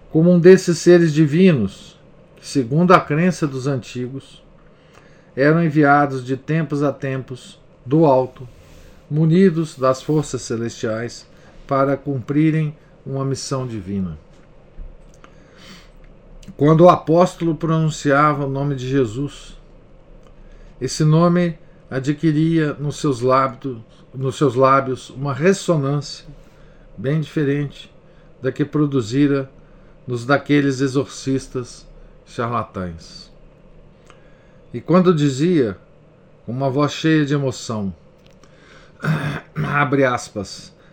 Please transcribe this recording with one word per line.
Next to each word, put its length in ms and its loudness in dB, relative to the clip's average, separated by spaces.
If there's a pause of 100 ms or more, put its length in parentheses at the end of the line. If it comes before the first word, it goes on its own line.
(120)
como 200 4
um 80 4
desses 380 6
seres 360 4
divinos, 840 2 (400)
que, 100 -20
segundo 460 2
a 60 8
crença 460 -2
dos 220 -6
antigos, 720 -8 (920)
eram 280 2
enviados 640 2
de 100 -6
tempos 480 -4
a 80 0
tempos 680 -10 (260)
do 200 2
alto, 420 0 (640)
munidos 680 2
das 240 0
forças 400 -2
celestiais, 840 -8 (400)
para 280 0
cumprirem 800 -2 (300)
uma 180 -6
missão 440 -6
divina. 500 -8 (2500)
Quando 240 4
o 80 10
apóstolo 640 2
pronunciava 920 0
o 40 -4
nome 260 -4
de 140 -8
Jesus, 640 -4 (1300)
esse 220 -4
nome 540 2 (320)
adquiria 840 0
nos 240 -8
seus 240 -2
lábios, 560 -2 (360)
nos 220 -6
seus 200 2
lábios 560 2
uma 220 -8
ressonância 920 -2 (720)
bem 240 -2
diferente 720 -4 (480)
da 100 -4
que 140 -2
produzira 840 0 (580)
nos 180 -8
daqueles 560 0
exorcistas 1080 -6 (380)
charlatães. 1040 -8 (1400)
E 80 -8
quando 320 4
dizia, 640 0 (680)
com 60 -10
uma 180 -2
voz 220 0
cheia 340 0
de 80 -4
emoção, 600 -6 (1080)
<clears throat> 540 -6
abre 480 0
aspas, 680 -6 (180)